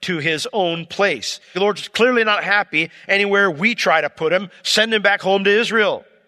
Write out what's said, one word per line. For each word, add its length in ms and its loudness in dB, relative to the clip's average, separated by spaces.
to 160 -4
his 340 -2
own 360 -2
place. 520 -2
The 60 -4
Lord's 300 -2
clearly 340 2
not 200 0
happy 460 0
anywhere 440 2
we 240 0
try 260 2
to 80 -2
put 240 -2
him. 160 -2
Send 300 0
him 100 0
back 180 2
home 220 0
to 80 2
Israel. 540 0